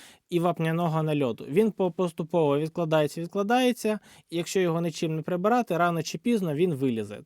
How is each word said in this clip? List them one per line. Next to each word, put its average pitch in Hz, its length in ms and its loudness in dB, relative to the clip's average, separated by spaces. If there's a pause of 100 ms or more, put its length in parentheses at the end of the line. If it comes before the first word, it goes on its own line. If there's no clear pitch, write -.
(300)
і 170 100 0
вапняного 165 640 0
нальоту. 143 460 0
Він 196 220 2
по-, 185 200 0
поступово 160 680 0
відкладається, 160 600 0
відкладається, 214 800 0 (300)
і 160 80 -6
якщо 175 220 -2
його 170 220 2
нічим 165 340 -2
не 156 60 -4
прибирати, 185 560 0
рано 170 260 2
чи - 140 -8
пізно 190 380 0
він 170 180 2
вилізе. 113 520 -2